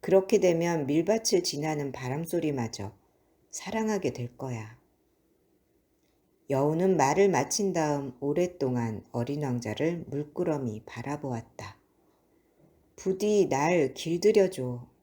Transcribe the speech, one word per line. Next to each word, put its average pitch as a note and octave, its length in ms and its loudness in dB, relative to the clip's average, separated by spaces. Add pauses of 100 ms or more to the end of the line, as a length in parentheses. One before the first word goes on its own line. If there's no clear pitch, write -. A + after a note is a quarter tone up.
그렇게 F#3+ 380 4
되면 E3+ 480 2
밀밭을 F3 560 2
지나는 D3 480 -4
바람소리마저 C3 1000 -4 (580)
사랑하게 G#3+ 600 -4
될 A#2+ 240 -8
거야." A2+ 420 -10 (1700)
여우는 D#3+ 480 2
말을 D#3+ 320 6
마친 F3+ 420 0
다음 D3 480 0
오랫동안 C#3 920 -2
어린 C#3+ 320 -4
왕자를 C3 640 -2
물끄러미 C#3+ 760 -4
바라보았다. C3+ 920 -8 (1160)
"부디 G3 500 2
날 C#3+ 460 2
길들여줘." E3+ 1080 0